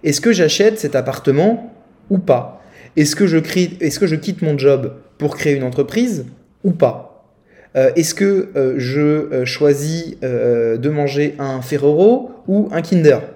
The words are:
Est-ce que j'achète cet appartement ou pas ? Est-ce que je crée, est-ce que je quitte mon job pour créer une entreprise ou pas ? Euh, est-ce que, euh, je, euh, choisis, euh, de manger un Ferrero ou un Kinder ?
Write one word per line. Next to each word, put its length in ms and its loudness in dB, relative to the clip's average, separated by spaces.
Est-ce 180 -2
que 120 4
j'achète 440 2
cet 180 -6
appartement 760 0
ou 80 2
pas ? 420 -2
Est-ce 200 2
que 100 2
je 140 2
crée, 400 -2
est-ce 200 -4
que 60 2
je 100 0
quitte 280 -6
mon 120 0
job 420 2
pour 180 -2
créer 200 0
une 80 -4
entreprise 640 -2
ou 80 0
pas ? 540 -2
Euh, 200 4
est-ce 180 0
que, 420 0
euh, 220 0
je, 240 -2
euh, 440 0
choisis, 800 0
euh, 540 0
de 120 -2
manger 500 -2
un 240 -8
Ferrero 680 2
ou 240 0
un 120 -4
Kinder ? 380 4